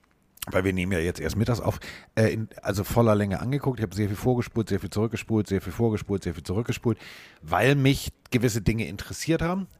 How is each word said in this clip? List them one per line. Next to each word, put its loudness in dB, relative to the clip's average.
weil 2
wir 4
nehmen 0
ja 2
jetzt 0
erst -2
mittags 0
auf, 0
äh, 4
in, -4
also -2
voller 4
Länge 0
angeguckt. -2
Ich -2
hab -4
sehr 0
viel -4
vorgespult, 0
sehr -2
viel -8
zurückgespult, 0
sehr 0
viel -8
vorgespult, 0
sehr -4
viel -10
zurückgespult, -2
weil 4
mich 2
gewisse 2
Dinge 0
interessiert -4
haben. -2